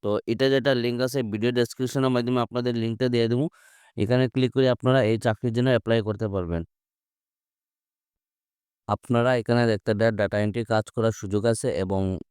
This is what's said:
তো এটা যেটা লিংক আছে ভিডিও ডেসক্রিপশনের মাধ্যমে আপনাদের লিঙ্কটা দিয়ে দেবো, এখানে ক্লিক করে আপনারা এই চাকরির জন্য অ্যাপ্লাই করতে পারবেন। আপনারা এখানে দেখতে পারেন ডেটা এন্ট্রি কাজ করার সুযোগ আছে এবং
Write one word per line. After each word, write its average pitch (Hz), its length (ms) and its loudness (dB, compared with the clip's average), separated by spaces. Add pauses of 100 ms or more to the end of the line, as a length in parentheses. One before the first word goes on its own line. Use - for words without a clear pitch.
তো 104 60 0 (160)
এটা 120 220 0
যেটা 135 260 2
লিংক 120 260 -2
আছে 131 220 -2
ভিডিও 107 300 -2
ডেসক্রিপশনের 127 600 0
মাধ্যমে 123 260 0
আপনাদের 120 360 -4
লিঙ্কটা 113 320 -2
দিয়ে 117 200 2
দেবো, 123 180 0 (500)
এখানে 123 320 2
ক্লিক 127 240 0
করে 131 160 2
আপনারা 127 360 2
এই 110 140 2
চাকরির 117 340 -2
জন্য 123 160 0
অ্যাপ্লাই 117 340 2
করতে 107 260 -4
পারবেন। 85 340 -4 (2250)
আপনারা 117 480 0
এখানে 120 300 2
দেখতে 110 280 0
পারেন 110 220 2
ডেটা 101 220 -2
এন্ট্রি 104 260 -2
কাজ 107 260 0
করার 113 300 0
সুযোগ 101 260 -2
আছে 117 300 0
এবং 95 260 -2 (280)